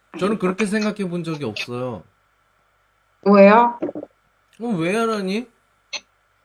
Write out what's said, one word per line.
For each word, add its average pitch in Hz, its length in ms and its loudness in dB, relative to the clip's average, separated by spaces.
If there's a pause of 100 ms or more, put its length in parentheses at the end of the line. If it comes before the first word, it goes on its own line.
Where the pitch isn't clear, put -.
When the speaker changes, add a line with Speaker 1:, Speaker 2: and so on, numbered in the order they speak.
(180)
Speaker 1:
저는 202 200 -2
그렇게 185 280 -2
생각해 208 420 -4
본 175 160 -6
적이 151 200 -8
없어요. 120 580 -8 (1200)
Speaker 2:
왜요? 208 560 6 (840)
Speaker 1:
어, 233 60 -10
왜 185 300 -2
하라니? 220 500 -4 (1000)